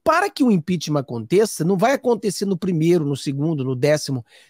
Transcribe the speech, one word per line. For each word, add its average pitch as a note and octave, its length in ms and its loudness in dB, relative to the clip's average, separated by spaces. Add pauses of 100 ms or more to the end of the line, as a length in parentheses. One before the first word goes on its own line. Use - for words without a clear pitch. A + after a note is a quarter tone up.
para F4+ 260 2
que - 140 -2
o B3 80 4
impeachment E3 480 0
aconteça, C3+ 640 0
não F#3 140 2
vai A#3 160 2
acontecer A#3 520 -2
no G3 120 0
primeiro, E3+ 480 2
no C#3+ 100 -2
segundo, C#3+ 480 -4
no C3 120 -2
décimo. C#3 500 0 (240)